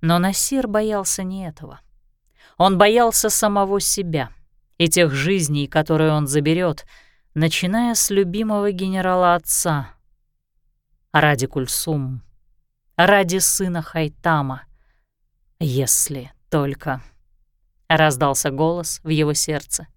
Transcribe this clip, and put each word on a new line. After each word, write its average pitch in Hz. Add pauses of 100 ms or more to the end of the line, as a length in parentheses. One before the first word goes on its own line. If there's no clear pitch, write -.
Но 165
Насир 196
боялся 208
не 190
этого. 139 (760)
Он 190
боялся 220
самого 202
себя 160 (460)
и 170
тех 165
жизней, 147
которые 156
он 151
заберёт, 156 (480)
начиная 185
с -
любимого 202
генерала 185
отца. 151 (1200)
Ради 147
Кульсум, 131 (760)
ради 190
сына 180
Хайтама, 151 (960)
если 135 (180)
только, 143 (840)
раздался 151
голос 165
в 160
его 151
сердце. 151 (100)